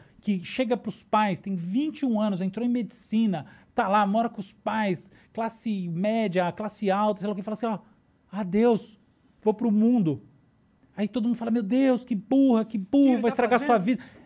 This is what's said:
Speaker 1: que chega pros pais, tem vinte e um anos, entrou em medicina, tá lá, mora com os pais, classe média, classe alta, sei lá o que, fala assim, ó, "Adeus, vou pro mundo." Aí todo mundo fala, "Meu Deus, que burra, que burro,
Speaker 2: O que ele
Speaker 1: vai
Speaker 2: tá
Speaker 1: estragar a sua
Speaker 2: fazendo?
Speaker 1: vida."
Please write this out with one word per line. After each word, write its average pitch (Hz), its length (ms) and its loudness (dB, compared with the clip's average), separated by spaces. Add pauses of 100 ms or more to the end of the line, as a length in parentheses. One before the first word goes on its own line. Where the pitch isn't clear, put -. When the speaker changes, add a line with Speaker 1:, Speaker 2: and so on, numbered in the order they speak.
(200)
Speaker 1:
que 190 240 -2
chega 247 340 -2
pros - 240 -10
pais, 214 380 0
tem 196 140 -8
vinte 196 460 -4
e 285 60 -2
um 220 120 0
anos, 208 220 -2
entrou 190 240 -4
em 240 40 0
medicina, 220 760 -2 (300)
tá 233 120 0
lá, 202 200 4
mora 226 240 0
com 220 100 -14
os - 120 -12
pais, 208 580 -4 (220)
classe 220 560 -6
média, 185 640 0
classe 208 380 -6
alta, 202 300 0
sei 190 80 -6
lá 208 60 -4
o - 20 -6
que, 196 60 -10
fala 214 120 -8
assim, 233 120 -6
ó, 214 140 -4 (520)
"Adeus, 208 680 0 (440)
vou 214 100 2
pro 220 180 0
mundo." 208 520 2 (760)
Aí 208 100 -2
todo 226 200 -4
mundo 240 100 0
fala, 233 140 -6
"Meu 233 120 0
Deus, 254 400 2
que - 120 -4
burra, 240 500 4
que 226 140 -6
burro, 277 240 2
Speaker 2:
O 277 60 8
que 262 40 6
ele 220 100 0
Speaker 1:
vai 233 80 2
Speaker 2:
tá - 40 -4
Speaker 1:
estragar 240 220 2
a - 20 4
sua 240 200 4
Speaker 2:
fazendo? 175 60 0
Speaker 1:
vida." 262 180 0 (240)